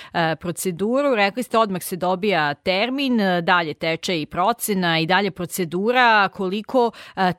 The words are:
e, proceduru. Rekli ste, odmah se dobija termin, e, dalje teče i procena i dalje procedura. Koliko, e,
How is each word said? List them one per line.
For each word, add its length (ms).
e, 220
proceduru. 800
Rekli 280
ste, 140
odmah 240
se 140
dobija 580
termin, 680
e, 220
dalje 320
teče 480
i 40
procena 760
i 60
dalje 260
procedura. 960
Koliko, 640
e, 240